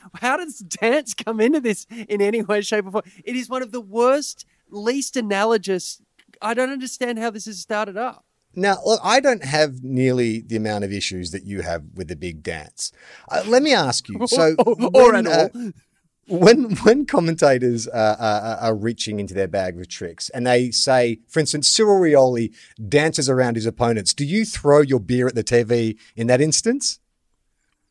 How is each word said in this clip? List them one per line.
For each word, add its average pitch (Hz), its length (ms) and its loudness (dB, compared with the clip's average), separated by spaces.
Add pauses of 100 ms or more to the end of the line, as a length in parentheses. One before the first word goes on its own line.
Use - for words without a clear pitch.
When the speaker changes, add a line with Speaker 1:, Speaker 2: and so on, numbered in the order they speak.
(160)
Speaker 1:
How 254 220 -2
does 330 220 -10
dance 233 540 -2
come 226 260 -8
into 269 220 2
this 226 240 -4 (240)
in 208 100 -4
any 214 220 0
way, 208 200 -2
shape, 202 260 -4
or 190 40 -16
form? 208 120 -4 (200)
It 247 120 -8
is 254 120 -6
one 254 140 -6
of 233 100 -10
the 247 100 -10
worst, 240 640 -2 (280)
least 240 440 -6
analogous. 202 840 -2 (400)
I 220 140 -4
don't 254 160 -2
understand 247 480 -8
how 233 100 -4
this 208 160 -12
has 208 140 -14
started 208 360 -6
up. 233 280 -8 (340)
Speaker 2:
Now, 190 280 2
look, 214 180 2
I 214 160 2
don't 262 240 0
have 139 400 0
nearly 127 560 0
the 110 160 -8
amount 107 300 -2
of 95 80 -6
issues 92 380 -6
that 95 120 -10
you 101 160 -8
have 82 240 -6 (100)
with 92 140 -10
the 85 80 -10
big 78 260 -10
dance. 78 520 -12 (360)
Uh, - 180 -2
let 247 140 4
me 294 120 2
ask 147 340 0
you. 101 140 -10
Speaker 1:
<laughs> 247 60 -2
Speaker 2:
So 160 280 4 (100)
Speaker 1:
Or, 233 120 2 (160)
or 247 180 10
Speaker 2:
when, 220 160 2
Speaker 1:
at - 260 2
all. 240 140 -10
Speaker 2:
uh, 185 40 -10 (580)
when, 214 480 4
when 262 280 4
commentators, 131 840 2
uh, - 20 -10 (260)
uh, 117 60 -6
uh, 107 420 -2
are 110 80 2
reaching 107 460 -4
into 98 140 -8
their 95 160 -2
bag 92 280 -4
of 90 120 -14
tricks - 400 -12
and 123 180 -4
they 123 240 2
say, 123 560 0
for - 140 -2
instance, 147 260 -2
Cyril 208 320 4
Rioli 131 540 4 (340)
dances 147 420 2
around 127 260 2
his 110 100 -4
opponents, 113 480 0
do 147 100 -4
you 202 220 -2
throw 147 340 4
your 135 220 4
beer 123 260 0
at 127 80 -4
the 110 80 -2
T 120 200 4
V 113 340 0 (180)
in 117 120 -4
that 123 120 4
instance? 220 600 0 (880)